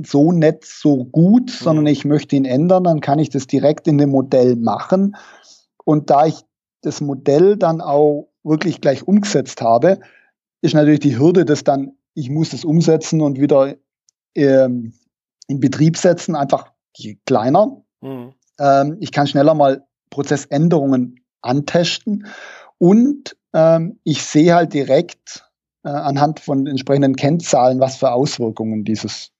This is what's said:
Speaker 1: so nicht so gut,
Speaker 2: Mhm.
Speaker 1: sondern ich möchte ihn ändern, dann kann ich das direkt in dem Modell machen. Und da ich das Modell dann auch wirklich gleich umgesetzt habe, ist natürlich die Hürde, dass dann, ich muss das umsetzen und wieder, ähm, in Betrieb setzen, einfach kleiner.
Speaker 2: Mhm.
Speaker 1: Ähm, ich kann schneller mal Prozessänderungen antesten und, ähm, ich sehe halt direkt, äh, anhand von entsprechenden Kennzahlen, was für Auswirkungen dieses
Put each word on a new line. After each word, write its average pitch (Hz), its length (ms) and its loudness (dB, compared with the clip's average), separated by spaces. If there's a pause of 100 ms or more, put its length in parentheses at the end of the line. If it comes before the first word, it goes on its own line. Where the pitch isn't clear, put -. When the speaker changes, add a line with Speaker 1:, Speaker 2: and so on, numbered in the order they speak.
Speaker 1:
so 147 240 2
nicht 160 340 0
so 135 400 -2
gut, 190 440 2
Speaker 2:
Mhm. - 140 -14
Speaker 1:
sondern 156 240 0
ich 147 180 0
möchte 147 300 0
ihn 135 100 0
ändern, 170 380 0
dann 165 180 0
kann 143 180 -2
ich 147 100 -2
das 135 180 -6
direkt 143 400 0
in 151 100 2
dem 143 140 2
Modell 131 440 2
machen. 120 600 -2 (680)
Und 151 260 0
da 147 160 4
ich 156 160 -4 (400)
das - 200 -8
Modell 147 560 2
dann 165 240 -2
auch 147 480 0 (140)
wirklich 156 360 -4
gleich 135 280 -2
umgesetzt 202 540 -2
habe, 127 380 2 (640)
ist 160 140 0
natürlich 151 240 4
die 143 180 0
Hürde, 170 280 4
dass 139 180 -2
dann, 139 300 -2 (200)
ich 131 160 -8
muss 156 220 -4
das 131 120 -10
umsetzen 160 580 0
und 139 180 -2
wieder, 139 360 2 (600)
ähm, 131 580 2 (540)
in 139 120 -6
Betrieb 147 380 0
setzen, 175 380 0
einfach 139 360 -2 (540)
kleiner. 139 560 0 (200)
Speaker 2:
Mhm. 131 320 -16 (260)
Speaker 1:
Ähm, 143 400 2
ich 139 120 -12
kann 143 160 -2
schneller 147 280 2
mal 135 300 0 (260)
Prozessänderungen 139 1080 -2 (200)
antesten 170 840 -4 (520)
und, 233 580 2 (180)
ähm, 165 500 0
ich 151 200 -4
sehe 165 320 2
halt 170 180 -2
direkt, 143 720 -4 (380)
äh, 151 60 -10
anhand 143 500 -4
von 135 280 -4
entsprechenden 135 480 0
Kennzahlen, 135 640 0
was 131 180 -2
für 131 140 0
Auswirkungen 113 720 -4
dieses 107 560 -8